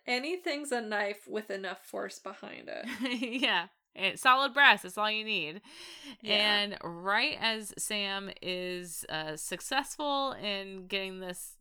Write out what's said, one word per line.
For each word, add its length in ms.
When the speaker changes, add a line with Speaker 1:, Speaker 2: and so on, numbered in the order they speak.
Speaker 1:
anything's 640
a 100
knife 460
with 220
enough 360
force 320
behind 500
it. 180
Speaker 2:
<laughs> 540
Yeah. 280
And 220
solid 360
brass, 280
that's 160
all 120
you 140
need. 360
Speaker 1:
Yeah. 140
Speaker 2:
And 480
right 580
as 380
Sam 520
is, 640
uh, 280
successful 960
in 560
getting 320
this, 400